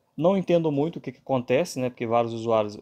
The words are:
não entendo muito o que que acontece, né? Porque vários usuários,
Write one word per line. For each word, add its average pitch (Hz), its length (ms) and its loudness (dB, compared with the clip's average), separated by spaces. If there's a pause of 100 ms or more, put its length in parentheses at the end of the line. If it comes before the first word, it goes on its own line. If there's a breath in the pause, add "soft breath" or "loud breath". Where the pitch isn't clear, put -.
(160)
não 175 200 2
entendo 170 360 2
muito 143 240 -2
o 135 60 -12
que 135 100 -10
que - 80 -20
acontece, 131 580 -2
né? 127 120 -4
Porque 123 180 -8
vários 117 260 0
usuários, 110 480 0